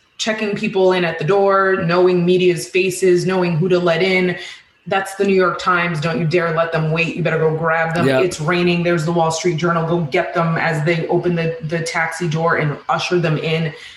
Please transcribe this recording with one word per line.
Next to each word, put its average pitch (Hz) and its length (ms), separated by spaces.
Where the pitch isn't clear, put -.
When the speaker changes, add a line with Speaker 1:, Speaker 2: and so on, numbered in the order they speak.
Speaker 1:
checking 214 400
people 190 340
in 180 140
at 160 120
the 151 80
door, 196 600
knowing 180 400
media's 180 420
faces, 180 580
knowing 180 300
who 175 140
to 175 100
let 170 220
in. 185 360
That's 190 280
the 202 80
New 196 120
York 180 240
Times. 170 420
Don't 165 180
you 170 60
dare 165 300
let 165 160
them 156 200
wait. 165 240
You 175 60
better 160 160
go 156 180
grab 160 380
them. 170 140
Speaker 2:
Yep. 131 160
Speaker 1:
It's 127 180
raining. 175 400
There's 170 240
the 170 60
Wall 165 180
Street 160 280
Journal. 170 300
Go 175 180
get 175 280
them 165 240
as 151 260
they 165 260
open 175 260
the, 165 260
the 160 220
taxi 165 440
door 160 300
and 147 180
usher 170 300
them 156 180
in, 160 340